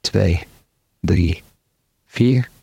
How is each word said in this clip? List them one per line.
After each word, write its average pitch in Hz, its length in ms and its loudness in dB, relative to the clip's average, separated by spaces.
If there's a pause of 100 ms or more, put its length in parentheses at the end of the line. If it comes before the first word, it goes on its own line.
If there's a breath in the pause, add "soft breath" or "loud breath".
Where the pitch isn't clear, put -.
Twee, 92 460 -2 (540)
drie, 90 420 -2 (640)
vier. 123 420 0 (140)